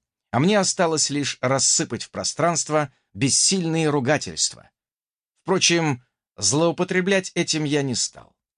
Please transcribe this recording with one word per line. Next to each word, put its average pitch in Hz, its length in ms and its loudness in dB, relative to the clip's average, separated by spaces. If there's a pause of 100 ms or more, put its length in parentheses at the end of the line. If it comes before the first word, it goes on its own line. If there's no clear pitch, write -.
(320)
а 117 80 0
мне 196 200 4
осталось 165 500 0
лишь 139 320 -4
рассыпать 127 640 0
в - 80 -20
пространство 151 840 -2 (200)
бессильные 160 760 0
ругательства. 123 800 -2 (720)
Впрочем, 165 600 2 (320)
злоупотреблять 180 1000 0
этим 165 280 0
я 143 200 0
не 131 120 -2
стал, - 400 -8 (220)